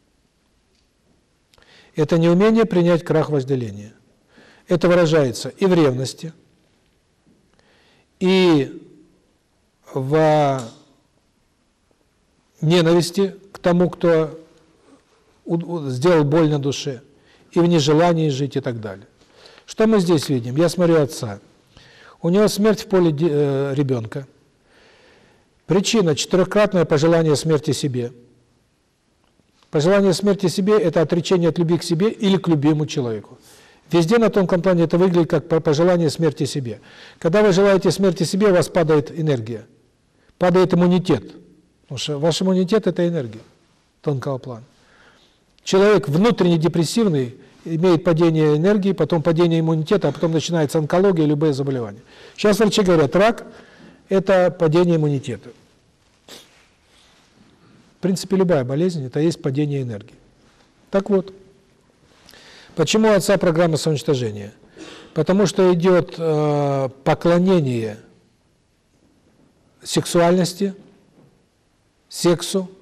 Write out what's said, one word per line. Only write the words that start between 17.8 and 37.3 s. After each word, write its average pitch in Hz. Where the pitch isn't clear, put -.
жить 135
и 135
так 120
далее. 104
Что -
мы 220
здесь 170
видим? 123
Я 170
смотрю 165
отца. 110
У 165
него 202
смерть 208
в -
поле 175
де-, 151
э, 139
ребёнка. 131
Причина — 190
четырёхкратное 190
пожелание 160
смерти 151
себе. 123
Пожелание 190
смерти 196
себе — 208
это 165
отречение 170
от 156
любви 170
к 170
себе 175
или 190
к -
любимому 151
человеку. 117
Везде 170
на 220
тонком 180
плане 180
это 170
выглядит 175
как 156
по-, 160
пожелание 165
смерти 156
себе. 123
Когда 185